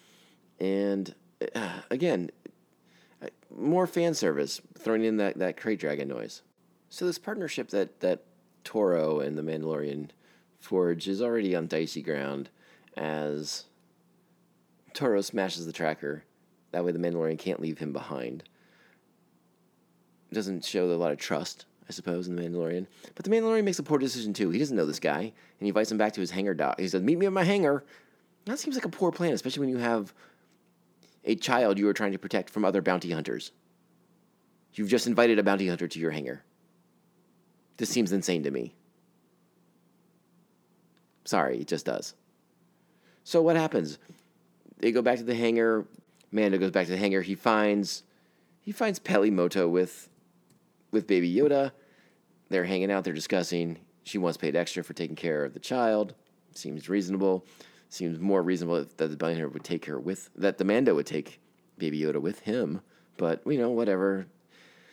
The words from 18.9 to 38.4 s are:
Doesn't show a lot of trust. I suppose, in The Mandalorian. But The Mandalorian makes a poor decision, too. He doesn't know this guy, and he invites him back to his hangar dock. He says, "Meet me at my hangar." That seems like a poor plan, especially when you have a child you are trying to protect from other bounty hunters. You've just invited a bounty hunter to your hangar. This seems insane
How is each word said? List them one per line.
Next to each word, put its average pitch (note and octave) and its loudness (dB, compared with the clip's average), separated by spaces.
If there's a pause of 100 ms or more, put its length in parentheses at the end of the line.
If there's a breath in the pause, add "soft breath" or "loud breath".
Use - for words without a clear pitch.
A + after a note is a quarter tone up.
Doesn't F#2+ -4
show F2+ 0
a E2+ 2
lot E2+ 0
of D2 -2
trust. - -6 (240)
I F2+ -10
suppose, F2+ -6
in F2+ -6
The F2 -4
Mandalorian. F2 -4 (280 loud breath)
But - -12
The G3+ 0
Mandalorian A3+ 2
makes F#3+ -2
a D3 -6
poor D3 0
decision, A#2+ -2
too. F#2+ 0
He F#2 0
doesn't C3+ -2
know E2+ 4
this D2 -4
guy, D2+ 0
and A2 -6 (260 soft breath)
he G2+ -2
invites G#2+ 2
him G#2+ -2
back G#2+ 2
to G2 -4
his E2 -2
hangar G2 0
dock. D2+ 0
He F#2 -2
says, F2+ 0
"Meet C#3+ 4
me F#3+ 2
at F#3+ 0
my F#3+ 2
hangar." D#3+ 4 (640 soft breath)
That A3 -6
seems C#4 -4
like B3 -2
a F3+ -2
poor E3+ 0
plan, E3 0
especially C3 -4
when C3 0
you B2+ 0
have A#2 0 (1120 soft breath)
a A2+ 2
child A#2 4
you G2+ 4
are G2 2
trying G2+ 0
to F#2+ -6
protect G2 -2
from G#2+ -2
other F#2+ 4
bounty F2 0
hunters. D#2 -6 (1200)
You've G#2 -4
just A#2 4
invited A#2 6
a G2+ 4
bounty G2 2
hunter F2 -2
to D#2+ -8
your D#2+ 0
hangar. C#2 -8 (1300)
This A2+ -2
seems A2 2
insane F2+ 0